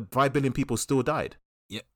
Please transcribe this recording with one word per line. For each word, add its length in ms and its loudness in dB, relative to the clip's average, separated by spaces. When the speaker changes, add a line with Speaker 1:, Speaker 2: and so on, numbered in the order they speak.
Speaker 1:
five 200 2
billion 200 2
people 240 0
still 260 2
died. 320 -2
Speaker 2:
Yeah, 120 -8